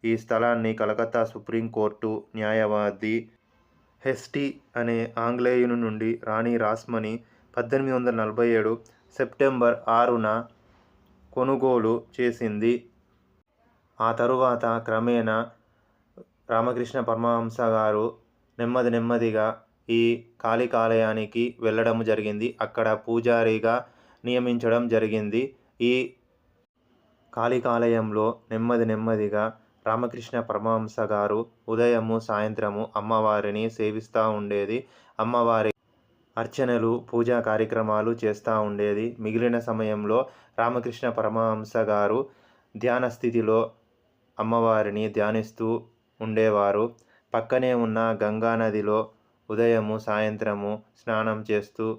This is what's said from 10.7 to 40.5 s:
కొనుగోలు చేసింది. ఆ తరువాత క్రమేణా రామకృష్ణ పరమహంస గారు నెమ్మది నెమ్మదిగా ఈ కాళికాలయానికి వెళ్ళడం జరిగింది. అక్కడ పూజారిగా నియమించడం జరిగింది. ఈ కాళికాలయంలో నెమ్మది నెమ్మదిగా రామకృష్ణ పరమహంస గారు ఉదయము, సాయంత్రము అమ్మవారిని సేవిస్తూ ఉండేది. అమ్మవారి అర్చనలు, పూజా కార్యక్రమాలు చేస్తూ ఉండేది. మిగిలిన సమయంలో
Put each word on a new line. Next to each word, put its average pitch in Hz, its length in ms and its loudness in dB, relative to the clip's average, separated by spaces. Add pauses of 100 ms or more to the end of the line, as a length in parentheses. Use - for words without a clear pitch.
కొనుగోలు 127 600 2 (200)
చేసింది. 117 600 0 (1300)
ఆ 113 120 2
తరువాత 123 540 2 (200)
క్రమేణా 113 520 0 (1120)
రామకృష్ణ 120 520 0
పరమహంస 117 580 -2 (160)
గారు 107 300 2 (520)
నెమ్మది 120 320 0
నెమ్మదిగా 117 580 0 (420)
ఈ 117 140 4 (360)
కాళికాలయానికి 113 1040 0 (180)
వెళ్ళడం 113 440 2
జరిగింది. 107 440 0 (140)
అక్కడ 110 260 -2 (140)
పూజారిగా 113 760 2 (480)
నియమించడం 120 640 0
జరిగింది. 110 540 0 (400)
ఈ 120 120 4 (1400)
కాళికాలయంలో 117 920 2 (240)
నెమ్మది 117 360 2
నెమ్మదిగా 107 580 0 (420)
రామకృష్ణ 117 540 -4
పరమహంస 110 600 -2
గారు 104 400 0 (300)
ఉదయము, 113 500 2
సాయంత్రము 107 640 -2 (140)
అమ్మవారిని 107 720 0
సేవిస్తూ 107 600 -2
ఉండేది. 104 480 -2 (420)
అమ్మవారి 113 520 2 (680)
అర్చనలు, 117 540 0 (140)
పూజా 120 340 0
కార్యక్రమాలు 110 720 0 (120)
చేస్తూ 107 380 -2
ఉండేది. 104 440 -2 (140)
మిగిలిన 113 400 0
సమయంలో 110 600 -2 (400)